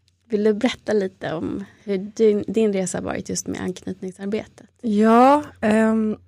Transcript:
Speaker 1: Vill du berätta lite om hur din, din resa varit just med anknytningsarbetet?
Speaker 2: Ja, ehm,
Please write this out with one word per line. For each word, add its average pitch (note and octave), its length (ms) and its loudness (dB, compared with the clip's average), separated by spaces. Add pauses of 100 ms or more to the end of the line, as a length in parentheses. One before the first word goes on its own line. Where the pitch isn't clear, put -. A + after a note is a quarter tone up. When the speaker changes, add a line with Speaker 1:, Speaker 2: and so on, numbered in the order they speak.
(300)
Speaker 1:
Vill G#3 140 -2
du G#3+ 100 4
berätta A3 380 -2
lite F#3+ 400 -2
om F#3 320 -6 (200)
hur G3+ 140 -4
din, G#3 500 0
din G#3 240 0
resa F#3+ 280 -4
varit F#3+ 280 -8
just F#3 180 -8
med F#3 140 -8
anknytningsarbetet? F#3+ 1080 -10 (160)
Speaker 2:
Ja, A#3 600 6 (180)
ehm, A3 560 2 (120)